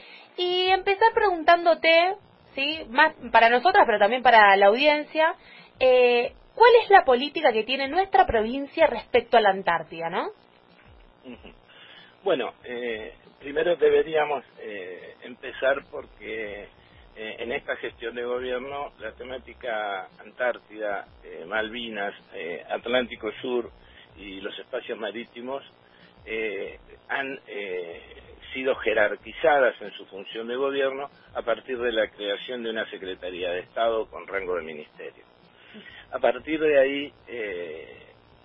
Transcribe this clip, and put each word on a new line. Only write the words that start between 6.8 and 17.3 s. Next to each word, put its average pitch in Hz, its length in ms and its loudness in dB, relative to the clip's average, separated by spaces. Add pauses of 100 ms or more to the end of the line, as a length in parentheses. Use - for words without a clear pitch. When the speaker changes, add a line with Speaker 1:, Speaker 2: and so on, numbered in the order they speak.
Speaker 1:
es - 60 -4
la 381 160 8
política 277 480 2
que 220 100 0
tiene 262 240 -4
nuestra 381 380 2
provincia 269 640 0
respecto 240 500 2
a 220 40 6
la 208 100 4
Antártida, 170 580 -4
no? 214 160 -4 (1000)
Speaker 2:
Ujú. 123 260 -18 (720)
Bueno, 151 300 0 (100)
eh, 120 500 -8 (260)
primero 156 360 -2
deberíamos, 147 680 2 (160)
eh, 92 640 -14
empezar 131 680 -4
porque, 107 720 -12 (520)
eh, 110 240 -12